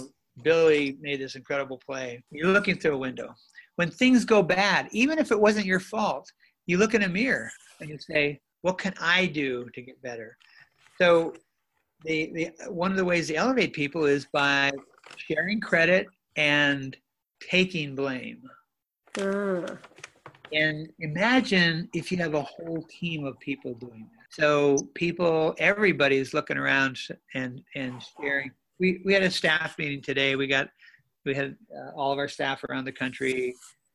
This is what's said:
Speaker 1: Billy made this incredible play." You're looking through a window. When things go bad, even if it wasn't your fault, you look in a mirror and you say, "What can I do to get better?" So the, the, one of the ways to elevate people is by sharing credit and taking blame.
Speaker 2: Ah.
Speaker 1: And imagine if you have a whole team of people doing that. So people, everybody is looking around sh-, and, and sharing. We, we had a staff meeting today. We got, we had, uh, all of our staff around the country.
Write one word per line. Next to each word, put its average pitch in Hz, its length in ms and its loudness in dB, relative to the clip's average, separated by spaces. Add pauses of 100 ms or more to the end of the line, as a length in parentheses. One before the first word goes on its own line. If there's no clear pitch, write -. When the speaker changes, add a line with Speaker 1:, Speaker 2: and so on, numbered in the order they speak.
(440)
Speaker 1:
Billy 151 580 4
made 143 180 -6
this 135 160 -10
incredible 135 420 -6
play." 127 540 -10
You're 165 220 0
looking 196 240 2
through 156 160 0
a 139 40 -2
window. 123 380 -8 (400)
When 170 140 0
things 254 340 4
go 208 200 6
bad, 180 480 2
even 277 280 0
if - 120 0
it 208 80 2
wasn't 208 260 4
your 185 160 2
fault, 202 500 -4 (360)
you 175 100 2
look 214 160 4
in 214 100 4
a 190 60 0
mirror 175 420 -2 (300)
and 156 80 -12
you 151 80 -12
say, 147 420 -2 (220)
"What 180 160 -2
can 190 240 -4
I 175 240 2
do 131 480 -4
to 127 80 -14
get 127 200 -20
better?" 117 360 -12 (640)
So 170 320 6 (720)
the, 160 280 -2
the, - 380 -8
one 180 200 -2
of 190 60 0
the 190 60 2
ways 175 240 0
to 156 80 -4
elevate 214 380 0
people 151 320 -2
is 143 260 2
by 139 400 2 (460)
sharing 175 420 -2
credit 180 480 2 (300)
and 143 580 2 (460)
taking 180 520 0
blame. 127 480 -6 (800)
Speaker 2:
Ah. 196 460 -2 (880)
Speaker 1:
And 156 360 -2 (100)
imagine 175 920 2
if 165 180 -4
you 185 80 -2
have 160 160 -2
a 147 60 2
whole 165 480 -8
team 160 360 -6
of 127 140 -8
people 135 340 -8
doing 113 400 -16
that. - 60 -20 (120)
So 147 460 4 (160)
people, 170 640 0
everybody 160 600 4
is 135 160 -2
looking 147 240 -2
around 135 400 0
sh-, - 140 -12 (220)
and, 127 280 -8 (140)
and 127 260 -8 (180)
sharing. 139 320 -4 (280)
We, 185 240 0
we 190 100 2
had 196 100 4
a 185 80 2
staff 160 460 -2
meeting 143 240 -6
today. 135 340 0
We 135 120 -2
got, 135 220 0 (560)
we 139 100 -2
had, 139 200 -4 (200)
uh, 139 200 -14
all 139 160 -2
of 139 60 0
our 143 100 -2
staff 139 360 -6
around 131 220 -8
the 131 60 -8
country. 127 640 -4 (400)